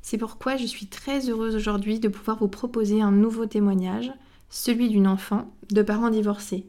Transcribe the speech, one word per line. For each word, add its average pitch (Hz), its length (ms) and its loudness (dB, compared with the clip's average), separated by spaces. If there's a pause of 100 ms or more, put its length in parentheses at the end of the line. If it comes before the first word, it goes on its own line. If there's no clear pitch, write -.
C'est - 160 -6
pourquoi 233 400 -4
je 247 80 -2
suis 208 220 -10
très 277 420 -4
heureuse 220 260 -2
aujourd'hui 214 440 -2
de 220 80 0
pouvoir 220 320 -4
vous 208 80 2
proposer 214 540 0
un 202 100 4
nouveau 220 340 4
témoignage, 202 640 0 (380)
celui 240 400 0
d'une 202 180 6
enfant 190 460 -2 (180)
de 208 120 4
parents 214 260 0
divorcés. 202 600 -2